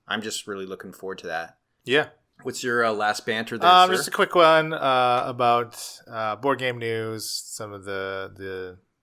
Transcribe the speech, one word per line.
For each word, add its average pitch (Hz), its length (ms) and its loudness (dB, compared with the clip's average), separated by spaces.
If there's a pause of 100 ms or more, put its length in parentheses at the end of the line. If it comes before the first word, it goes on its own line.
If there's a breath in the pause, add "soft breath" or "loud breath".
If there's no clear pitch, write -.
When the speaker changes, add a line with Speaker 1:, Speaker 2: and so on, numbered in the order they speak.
Speaker 1:
I'm 107 140 -2
just 104 260 -8
really 95 180 -8
looking 95 260 -12
forward 95 260 -12
to 90 100 -12
that. 82 300 -8 (260)
Speaker 2:
Yeah. 139 240 2 (340)
Speaker 1:
What's 127 220 -10
your, 120 200 0
uh, 113 60 2
last 104 360 -2
banter 113 320 -4
there, 175 120 6
Speaker 2:
Um, 180 200 8
Speaker 1:
sir? 185 40 2
Speaker 2:
just - 140 -2
a - 20 -12
quick - 240 0
one, 160 380 6
uh, 127 520 2
about, 120 560 0 (300)
uh, 110 240 -6
board 131 240 0
game 123 200 -4
news. 113 520 -6
Some - 420 -10
of 98 120 -14
the, 98 520 -6
the 92 420 -10 (240)